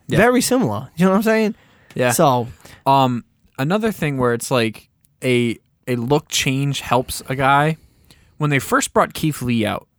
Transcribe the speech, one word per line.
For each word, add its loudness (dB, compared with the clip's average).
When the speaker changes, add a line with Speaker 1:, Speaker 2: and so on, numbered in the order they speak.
Speaker 1:
Yeah. -2
Speaker 2:
Very 4
similar. -2
You 2
know 4
what 4
I'm 2
saying? 0
Speaker 1:
Yeah. 0
Speaker 2:
So. 2
Speaker 1:
Um, 2
another -2
thing -4
where 0
it's -4
like -2
a, 0
a -2
look -2
change -4
helps -2
a -4
guy. 2
When -2
they 0
first -2
brought 0
Keith -4
Lee 0
out, -6